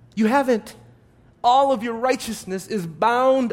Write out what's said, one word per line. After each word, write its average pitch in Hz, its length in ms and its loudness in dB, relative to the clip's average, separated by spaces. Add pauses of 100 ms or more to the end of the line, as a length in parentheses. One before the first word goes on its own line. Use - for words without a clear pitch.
(160)
You 214 100 2
haven't. 247 480 0 (680)
All 269 260 4
of 233 140 -2
your 240 100 -6
righteousness 226 720 -6
is 202 180 -4
bound 240 680 0